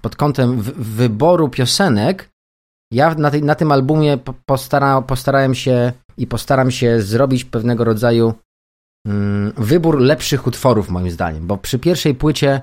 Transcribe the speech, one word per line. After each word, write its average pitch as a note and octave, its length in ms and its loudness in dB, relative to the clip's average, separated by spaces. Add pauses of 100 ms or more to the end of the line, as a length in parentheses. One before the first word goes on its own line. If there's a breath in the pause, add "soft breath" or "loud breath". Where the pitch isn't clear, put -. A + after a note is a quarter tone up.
pod A2 140 -8
kątem B2+ 440 0
w-, A2 360 -8
wyboru C3 520 2
piosenek. C3 800 0 (640)
Ja D3+ 220 2
na D3+ 160 0
tej, D3 120 0
na D3 120 2
tym D#3 180 2
albumie C#3+ 460 2
po-, B2+ 160 -12 (120)
postara-, C3+ 560 0
postarałem C3 520 0
się B2 380 0 (240)
i B2+ 100 -4
postaram C3 440 0
się A#2 320 2
zrobić B2 420 0
pewnego A#2 400 -2
rodzaju, A2+ 500 2 (720)
mm, G2+ 500 -2
wybór D3+ 440 2
lepszych C#3 460 0
utworów, A#2 440 0
moim F2+ 200 -2
zdaniem, E2 360 -6
bo G2 100 -4
przy B2 220 -6
pierwszej D3+ 360 0
płycie C#3 480 0